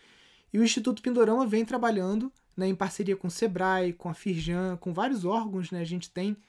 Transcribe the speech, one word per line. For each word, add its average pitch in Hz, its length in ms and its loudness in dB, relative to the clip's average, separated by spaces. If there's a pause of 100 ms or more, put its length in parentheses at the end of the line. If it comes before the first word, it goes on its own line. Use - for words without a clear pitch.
(520)
E 208 60 2
o 226 60 6
Instituto 226 380 0
Pindorama 240 440 4
vem 220 180 2
trabalhando, 220 680 0 (240)
né, 185 120 0
em 190 60 0
parceria 190 420 -2
com 190 120 -6
o - 20 -2
sebrae, 185 600 0
com - 160 -10
a 160 60 -6
Firjan, 175 640 -2
com 175 160 -6
vários 208 320 0
órgãos, 190 460 -2
né? 175 100 -6
A 170 40 -2
gente 170 260 -6
tem, 202 260 -4 (120)